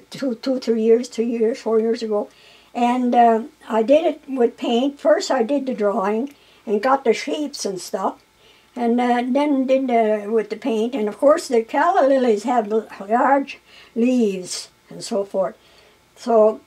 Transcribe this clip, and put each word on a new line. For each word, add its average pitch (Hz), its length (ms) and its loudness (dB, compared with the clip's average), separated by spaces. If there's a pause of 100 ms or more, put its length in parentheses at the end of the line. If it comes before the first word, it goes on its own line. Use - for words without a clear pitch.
two, 262 260 -6
two, 254 240 -4
three 226 240 -2
years, 226 260 4
two 226 140 -4
years, 233 360 -2
four 226 200 0
years 226 220 -2
ago. 214 280 -4 (440)
And, 240 420 0
uh, 233 280 4 (240)
I 220 160 0
did 294 220 4
it 302 220 -2
with 254 280 -2
paint. 269 440 -2
First 320 320 2
I 233 120 0
did 269 220 -2
the 254 80 -4
drawing 208 600 -2 (320)
and 208 160 0
got 269 220 2
the 226 100 2
shapes 294 520 -6
and 190 160 -8
stuff. 214 400 -6 (560)
And, 240 220 0
uh, 240 260 0
then 269 420 0
did 262 200 2
the, 214 420 0
with 214 200 0
the 220 80 -10
paint. 226 380 -2
And 214 140 -2
of 202 80 -8
course 302 320 2
the 233 140 2
calla 320 440 2
lilies 247 360 2
have 226 280 -2
l-, 214 160 -2 (140)
large 269 580 0 (360)
leaves 226 760 0 (200)
and 170 140 -16
so 196 220 -4
forth. 190 320 -4 (580)
So 220 520 2